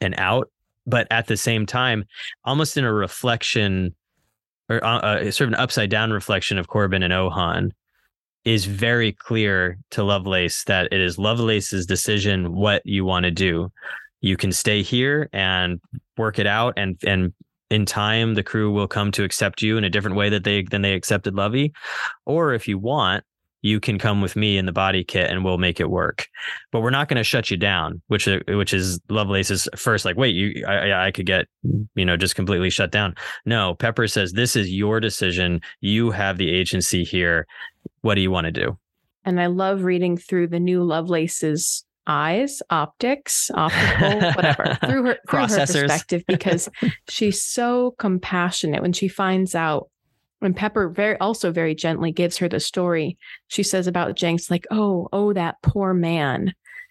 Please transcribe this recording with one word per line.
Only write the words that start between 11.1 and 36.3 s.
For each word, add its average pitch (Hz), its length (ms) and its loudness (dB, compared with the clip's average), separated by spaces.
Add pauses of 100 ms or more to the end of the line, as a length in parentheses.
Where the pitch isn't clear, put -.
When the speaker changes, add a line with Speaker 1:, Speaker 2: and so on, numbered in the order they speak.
Speaker 1:
Lovelace's 107 680 0
decision 95 640 0
what 101 320 2
you 98 200 0
want 90 200 2
to 90 60 2
do. 87 400 0 (520)
You 95 140 2
can 101 140 0
stay 104 320 2
here 135 500 0
and 92 480 0 (360)
work 110 220 -2
it 101 80 2
out, 113 300 0
and, 95 300 -2
and 92 260 2 (380)
in 107 160 2
time, 110 480 0
the 104 80 0
crew 107 300 0
will 101 160 0
come 104 240 -2
to 104 100 -2
accept 98 400 -2
you 110 160 2
in 107 60 0
a 92 60 0
different 98 260 0
way 101 120 2
that 101 140 0
they, 101 200 0
than 98 200 -2
they 98 100 2
accepted 95 440 -4
Lovey. 123 360 0 (540)
Or 156 260 0
if 113 140 -4
you 98 120 -2
want, 104 440 0 (400)
you 107 160 2
can 104 180 0
come 101 240 0
with 95 140 -2
me 104 240 2
in 92 80 0
the 90 60 -2
body 92 320 0
kit - 260 0
and 92 140 -2
we'll 92 140 0
make 87 200 0
it 82 100 0
work. 82 380 -2 (460)
But 117 80 0
we're 117 100 0
not 143 180 0
gonna 120 140 2
shut 113 260 0
you 101 80 0
down, 87 520 0
which, 104 180 0
uh, 95 220 2
which 101 260 0
is 92 240 0 (100)
Lovelace's 98 680 0
first, 110 280 0
like, 90 120 -2
"Wait, 117 180 2
you, 92 320 -2
I, 98 220 0
I, 95 180 2
I 98 60 0
could 92 140 -6
get, 92 200 2 (480)
you 95 100 0
know, 87 120 2
just 92 180 0
completely 92 360 0
shut 90 200 0
down." 101 240 0 (300)
No, 104 300 0
Pepper 117 340 0
says, 95 240 -2
"This 117 240 0
is 98 160 0
your 104 260 0
decision. 90 600 0 (200)
You 110 300 2
have 98 280 -2